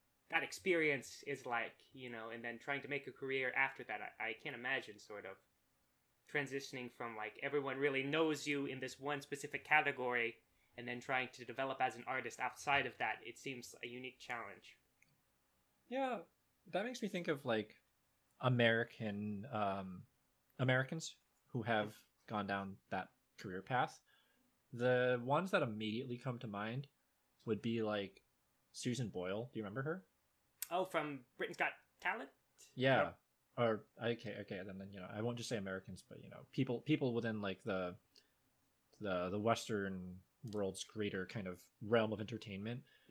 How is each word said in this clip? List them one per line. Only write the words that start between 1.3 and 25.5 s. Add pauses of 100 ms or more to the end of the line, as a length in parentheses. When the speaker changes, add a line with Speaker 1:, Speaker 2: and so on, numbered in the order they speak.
Speaker 1:
like, (180)
you
know,
and
then
trying
to
make
a
career
after
that. (180)
I,
I (100)
can't
imagine
sort
of (1000)
transitioning
from,
like,
everyone
really
knows
you
in
this
one
specific
category (440)
and
then
trying
to
develop
as
an
artist
outside
of
that.
It
seems (100)
a
unique
challenge. (1120)
Speaker 2:
Yeah, (520)
that
makes
me
think
of,
like, (640)
American,
um, (560)
Americans (380)
who
have (340)
gone
down (140)
that (300)
career
path. (720)
The
ones